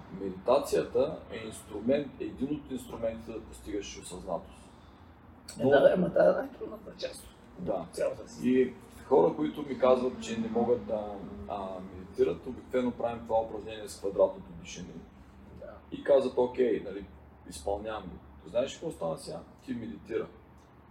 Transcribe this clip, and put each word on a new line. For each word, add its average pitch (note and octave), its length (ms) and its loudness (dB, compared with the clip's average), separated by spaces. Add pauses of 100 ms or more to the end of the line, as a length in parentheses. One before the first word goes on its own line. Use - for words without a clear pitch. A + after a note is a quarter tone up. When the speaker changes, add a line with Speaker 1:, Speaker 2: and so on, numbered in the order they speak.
(200)
Speaker 1:
Медитацията A#2+ 960 0 (140)
е - 40 -8 (100)
инструмент, A#2 720 -2
е - 40 -4
един C#3 320 -4
от - 140 -12
инструментите A2+ 640 -6
да G#2+ 80 -8
постигаш - 640 -8
осъзнатост. F2+ 560 -8 (1000)
Speaker 2:
Е, A#2+ 40 0
Speaker 1:
Но C3+ 60 6
Speaker 2:
да, D3 100 8
да, - 160 8
ама F3 180 2
тя - 160 8
е - 20 4
най-трудната - 640 -6
част - 260 -10 (340)
от F#3 60 -8
Speaker 1:
Да. F#2 280 -2
Speaker 2:
цялата - 360 -2
система. - 220 0
Speaker 1:
И B2+ 240 6 (340)
хора, - 280 6
които D3+ 260 -2
ми C3+ 160 -6
казват, B2 440 6
че A2+ 180 -4
не A2 80 -2
могат A2 380 2
да, G#2+ 180 -2 (440)
а, G2 200 -4 (260)
медитират, F#2+ 520 -2
обикновено B2 440 -2
правим A#2 360 -4
това A2+ 140 4
упражнение G#2+ 480 -8
с - 120 -12
квадратното F#2+ 520 2 (100)
дишане. - 260 -12 (720)
Speaker 2:
Да. - 120 -14 (200)
Speaker 1:
И - 120 -10
казват: C3 340 6
„Окей, A#2+ 460 2
нали, G2 220 -8 (420)
изпълнявам G#2 540 -4
го.“ - 480 -16
Знаеш C3 220 0
какво E3 180 -6
става - 280 -4
сега? - 220 -10 (240)
Ти B2+ 100 -6
медитира. G2+ 520 -4 (640)